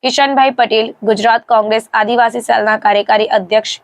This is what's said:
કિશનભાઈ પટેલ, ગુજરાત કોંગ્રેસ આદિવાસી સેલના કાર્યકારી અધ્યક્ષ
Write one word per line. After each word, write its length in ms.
કિશનભાઈ 560
પટેલ, 280
ગુજરાત 420
કોંગ્રેસ 460
આદિવાસી 520
સેલના 340
કાર્યકારી 480
અધ્યક્ષ 340